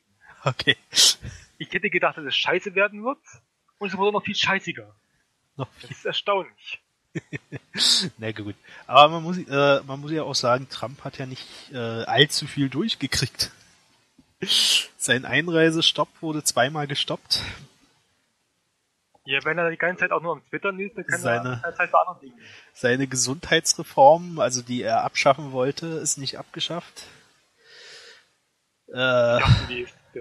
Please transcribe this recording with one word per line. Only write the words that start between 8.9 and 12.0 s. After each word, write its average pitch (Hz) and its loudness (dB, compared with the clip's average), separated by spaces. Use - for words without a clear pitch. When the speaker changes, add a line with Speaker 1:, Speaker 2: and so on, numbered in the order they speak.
Speaker 1:
man 165 -6
muss, 180 -4
äh, 143 2
man 139 -10
muss 147 -10
ja 156 -4
auch 139 -6
sagen, 127 2
Trump 120 -12
hat - -12
ja 139 -8
nicht, 131 -14
äh, - -12
allzu 117 -4